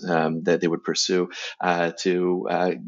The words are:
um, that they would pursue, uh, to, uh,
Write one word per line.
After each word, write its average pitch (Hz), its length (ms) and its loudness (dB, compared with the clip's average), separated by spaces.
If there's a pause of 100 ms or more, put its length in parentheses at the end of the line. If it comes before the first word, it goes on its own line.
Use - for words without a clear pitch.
um, 80 360 0
that 85 180 2
they 90 60 2
would 82 160 -2
pursue, 90 460 0 (300)
uh, 87 400 2
to, 90 500 2
uh, 87 220 2 (160)